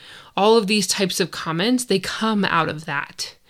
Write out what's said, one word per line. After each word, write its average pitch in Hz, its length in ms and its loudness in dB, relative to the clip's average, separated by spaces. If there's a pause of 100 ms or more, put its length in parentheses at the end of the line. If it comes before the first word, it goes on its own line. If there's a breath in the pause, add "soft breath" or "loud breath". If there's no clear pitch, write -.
(360 loud breath)
All 214 200 6
of 202 120 2
these 208 180 2
types - 340 -2
of 175 100 0
comments, 196 540 -2
they 190 140 0
come 214 460 -2
out 165 240 2
of 156 180 -8
that. - 500 -8 (140 loud breath)